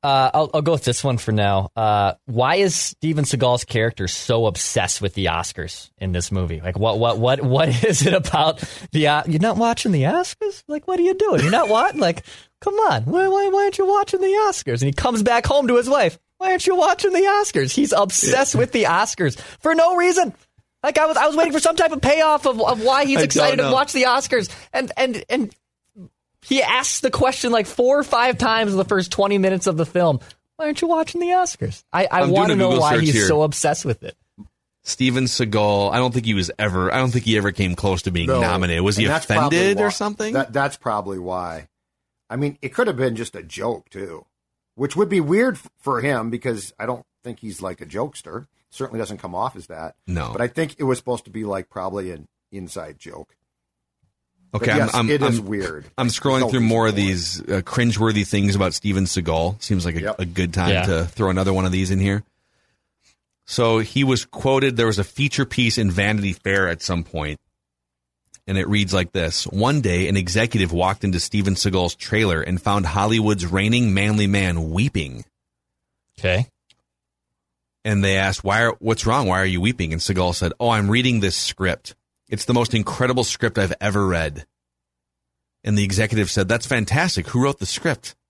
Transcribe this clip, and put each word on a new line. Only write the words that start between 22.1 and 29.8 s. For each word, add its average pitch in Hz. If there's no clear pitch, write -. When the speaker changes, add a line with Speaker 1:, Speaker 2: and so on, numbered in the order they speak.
Speaker 1:
of, 247
of 220
why 269
he's 269
Speaker 2:
I -
don't 185
Speaker 1:
excited 147
to -
Speaker 2:
know. 139
Speaker 1:
watch 262
the 254
Oscars. 247
And, 262
and, 254
and 247
he 269
asks 254
the 269
question, 254
like, 220
four 262
or 294
five 247
times 226
in 190
the 190
first 185
twenty 202
minutes 190
of 180
the 160